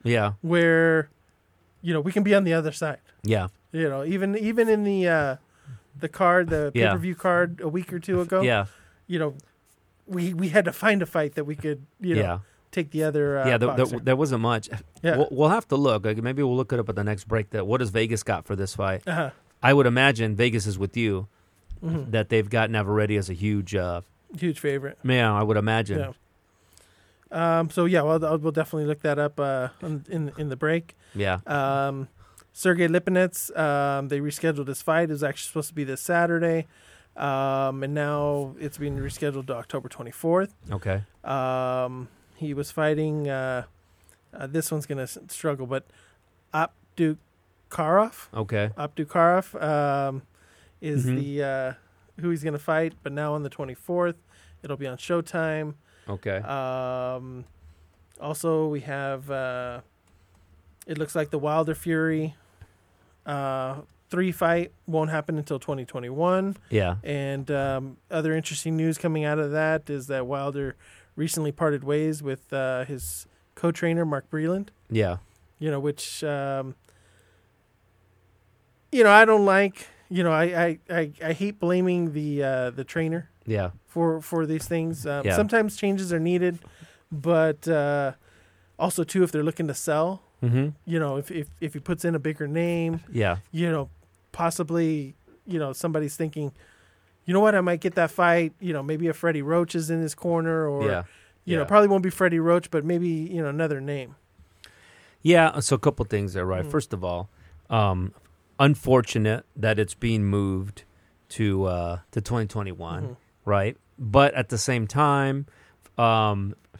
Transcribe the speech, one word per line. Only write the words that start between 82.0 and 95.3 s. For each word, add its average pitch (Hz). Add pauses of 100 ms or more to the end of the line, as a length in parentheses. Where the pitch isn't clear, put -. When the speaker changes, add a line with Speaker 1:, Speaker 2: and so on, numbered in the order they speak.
Speaker 2:
the, 147
uh, 127
the 127
trainer 165 (160)
Speaker 1:
Yeah. 101 (160)
Speaker 2:
for, 165
for 165
these 156
things. 165
Um, 143
Speaker 1:
Yeah. 196
Speaker 2:
sometimes 214
changes 190
are 165
needed, 175 (500)
but, 160
uh, 143 (640)
also, 175
too, 180
if 170
they're 151
looking 160
to 139
sell, 165 (180)
Speaker 1:
Mm-hmm. 127 (160)
Speaker 2:
you 165
know, 143
if, 143
if, 151 (120)
if 156
he 143
puts 175
in 170
a 156
bigger 151
name, 165 (100)
Speaker 1:
Yeah. 101 (120)
Speaker 2:
you 170
know, 147 (420)
possibly, 160 (320)